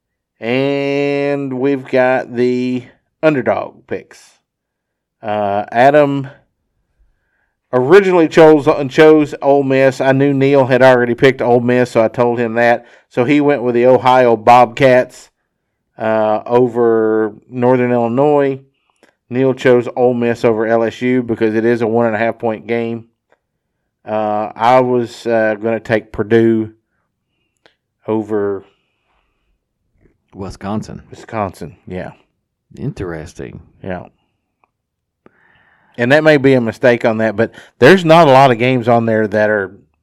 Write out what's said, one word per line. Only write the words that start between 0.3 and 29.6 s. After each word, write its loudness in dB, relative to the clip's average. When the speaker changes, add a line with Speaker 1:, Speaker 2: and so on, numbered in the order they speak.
Speaker 1:
And -4
we've -4
got -2
the -4
underdog -4
picks. -16
Uh, -4
Adam 2
originally 4
chose, 4
chose 4
Ole 2
Miss. 0
I 0
knew 0
Neil 2
had 2
already 4
picked 0
Ole 2
Miss, 0
so 0
I 0
told -2
him -4
that. 0
So -4
he 2
went 0
with -4
the 2
Ohio 4
Bobcats, 2
uh, -2
over 0
Northern 0
Illinois. -2
Neil -2
chose 2
Ole 0
Miss -4
over 0
L 0
S -6
U -2
because -4
it -2
is 0
a -2
one -2
and -4
a -6
half -4
point -8
game. -8
Uh, -6
I 2
was, -4
uh, 0
gonna -6
take -4
Purdue 0
over -4